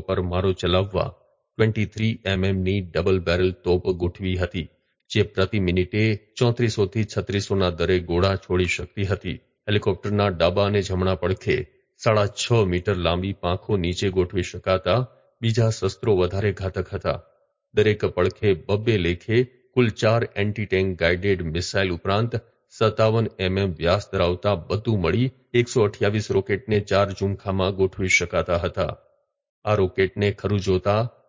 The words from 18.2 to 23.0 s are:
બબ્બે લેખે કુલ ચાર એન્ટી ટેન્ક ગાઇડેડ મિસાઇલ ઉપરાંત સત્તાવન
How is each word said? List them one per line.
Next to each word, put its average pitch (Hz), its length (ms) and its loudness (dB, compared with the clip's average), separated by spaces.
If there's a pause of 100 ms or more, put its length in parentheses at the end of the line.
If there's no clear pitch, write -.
બબ્બે 107 380 0
લેખે 87 400 0 (320)
કુલ 123 240 2
ચાર 117 280 2 (140)
એન્ટી 104 340 -2
ટેન્ક 95 200 2 (100)
ગાઇડેડ 90 480 2
મિસાઇલ 90 440 -2
ઉપરાંત 101 420 -2 (400)
સત્તાવન 110 540 2 (120)